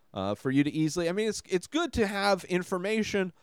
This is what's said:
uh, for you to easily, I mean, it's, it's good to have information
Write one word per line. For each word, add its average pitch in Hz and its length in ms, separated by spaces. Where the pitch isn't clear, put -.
uh, 101 220
for 135 160
you 139 120
to 147 80
easily, 156 380
I 175 40
mean, 214 160
it's, - 200
it's 180 180
good 320 280
to 226 120
have 196 380
information 190 880